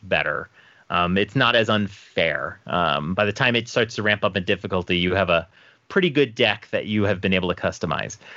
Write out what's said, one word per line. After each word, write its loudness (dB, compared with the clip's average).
better. -2
Um, 2
it's 0
not 4
as 4
unfair. -2
Um, 0
by 2
the -2
time 0
it -2
starts -2
to -6
ramp 0
up 0
in -2
difficulty, -2
you 0
have 2
a 2
pretty 2
good 2
deck 0
that -2
you 0
have 0
been 2
able 0
to -8
customize. -4